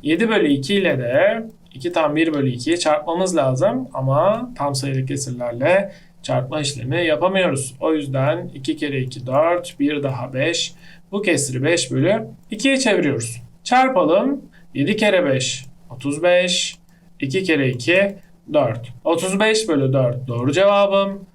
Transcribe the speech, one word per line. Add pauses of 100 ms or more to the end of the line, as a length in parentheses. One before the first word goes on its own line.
Yedi
bölü
iki
ile
de (280)
iki
tam
bir
bölü
ikiyi
çarpmamız
lazım
ama
tam
sayılı
kesirlerle (300)
çarpma
işlemi
yapamıyoruz.
O
yüzden
iki
kere
iki
dört,
bir
daha
beş. (380)
Bu
kesri
beş
bölü (240)
ikiye
çeviriyoruz. (220)
Çarpalım. (320)
Yedi
kere
beş, (240)
otuz
beş. (420)
İki
kere
iki, (360)
dört. (160)
Otuz
beş
bölü
dört
doğru
cevabım.